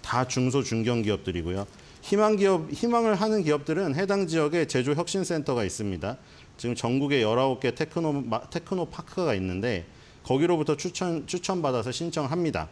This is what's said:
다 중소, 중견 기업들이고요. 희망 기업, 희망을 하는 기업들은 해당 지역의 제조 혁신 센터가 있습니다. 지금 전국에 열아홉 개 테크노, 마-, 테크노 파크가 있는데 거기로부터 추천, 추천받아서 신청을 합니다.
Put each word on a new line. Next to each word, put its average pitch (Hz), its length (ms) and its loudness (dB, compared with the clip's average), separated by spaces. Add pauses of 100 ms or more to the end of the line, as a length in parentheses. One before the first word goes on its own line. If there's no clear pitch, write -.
다 123 260 0
중소, 127 360 0
중견 113 400 0
기업들이고요. 92 640 -2 (340)
희망 214 360 2
기업, 190 340 2
희망을 226 440 2
하는 214 280 0
기업들은 151 520 0
해당 196 300 2
지역의 156 420 2
제조 131 260 2
혁신 175 300 -2
센터가 143 400 0
있습니다. 95 540 -4 (400)
지금 120 160 -4
전국에 135 480 0
열아홉 123 380 2
개 120 160 0
테크노, 156 380 -2
마-, 120 360 -4
테크노 175 360 -4
파크가 160 500 -2
있는데 92 500 -2 (380)
거기로부터 160 520 2
추천, 170 520 -4
추천받아서 147 640 -2
신청을 151 400 -4
합니다. 160 400 -2